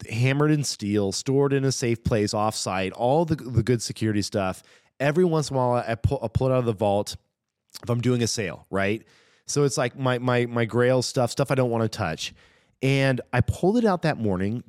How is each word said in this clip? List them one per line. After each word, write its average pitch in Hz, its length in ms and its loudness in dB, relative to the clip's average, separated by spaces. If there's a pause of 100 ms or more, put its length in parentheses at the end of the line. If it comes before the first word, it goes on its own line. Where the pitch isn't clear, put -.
hammered 135 420 2
in 151 120 2
steel, 101 480 -2
stored 139 400 0
in 135 140 0
a 135 60 2
safe 117 320 -2
place, 107 300 0
offsite, 104 640 -2
all 143 300 2
the, 160 100 -2
the 123 280 -2
good 117 180 0
security 107 400 -2
stuff. 95 420 -4 (380)
Every 151 240 2
once 160 240 0
in 135 60 -4
a 131 40 0
while, 123 260 0
I 117 100 -4
pull, - 280 -2
I 117 60 -2
pull - 180 0
it 131 40 2
out 127 80 2
of 123 60 0
the 117 80 2
vault 104 440 -2 (680)
if - 60 -4
I'm 120 120 0
doing 123 220 2
a 110 40 2
sale, - 420 -6
right? 98 340 0 (420)
So - 180 0
it's 139 140 0
like 127 200 -2
my, 127 200 2
my, 123 280 2
my 117 200 0
grail 123 360 2
stuff, 120 300 0
stuff - 200 -2
I 143 40 0
don't 127 140 2
wanna 113 180 0
touch. 82 460 -6 (480)
And 135 400 2 (120)
I 123 80 4
pulled 196 360 0
it 233 80 4
out 185 180 2
that 156 140 0
morning 101 520 -2